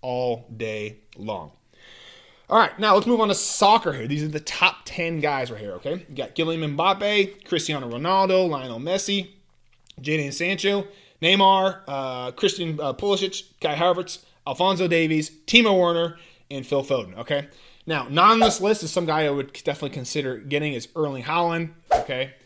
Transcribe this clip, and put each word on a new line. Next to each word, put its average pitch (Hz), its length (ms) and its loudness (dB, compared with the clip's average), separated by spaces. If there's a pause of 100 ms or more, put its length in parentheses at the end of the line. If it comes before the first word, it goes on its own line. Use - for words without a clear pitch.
all 123 440 -4 (100)
day 107 420 -8 (180)
long. 104 360 -10 (960)
All 214 80 4
right, 220 200 4
now 202 180 4
let's 208 120 2
move 233 140 4
on 208 80 2
to 196 60 0
soccer 202 580 2
here. 120 120 -8
These 147 180 -2
are 156 40 -4
the 151 140 -6
top - 420 0
ten 165 380 -4
guys 139 280 -2
right 107 120 -12
here, 101 120 -10
okay? 180 360 -8
You 143 60 -16
got 131 200 -8
Kylian 160 400 -2
Mbappe, 196 720 0
Cristiano 151 440 -4
Ronaldo, 185 600 2
Lionel 131 300 -6
Messi, 190 500 -4 (720)
Jadon 143 320 -4
Sancho, 190 540 -2 (340)
Neymar, 190 680 4
uh, 131 440 -6
Christian, 165 500 -2
uh, 139 120 -2
Pulisic, 190 520 -4 (160)
Kai 151 140 -2
Havertz, 180 500 0 (200)
Alphonso 180 440 0
Davies, 160 420 2 (140)
Timo 220 340 6
Werner, 170 380 0 (320)
and 135 180 -10
Phil 139 160 0
Foden, 107 340 -4
okay? 143 300 -4 (380)
Now, 143 240 -4
not 175 220 6
on 226 100 4
this 220 180 4
list 208 240 0
is 156 80 -6
some 175 140 0
guy 156 200 2
I 147 40 2
would 139 240 -4
definitely 147 380 -6
consider 127 460 -6
getting 143 360 -2
is 120 240 -8
Erling 139 260 -2
Haaland, 165 480 0 (220)
okay? 135 400 -2 (120)